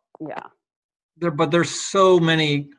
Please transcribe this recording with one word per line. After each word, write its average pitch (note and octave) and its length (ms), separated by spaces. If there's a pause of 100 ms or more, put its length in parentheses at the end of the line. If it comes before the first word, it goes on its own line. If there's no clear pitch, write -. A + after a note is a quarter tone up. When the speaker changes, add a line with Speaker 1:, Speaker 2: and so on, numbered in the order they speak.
(260)
Speaker 1:
Yeah. - 200 (720)
Speaker 2:
There, E3+ 120
but D3+ 200
there's E3 200
so F#3+ 480
many D#3 600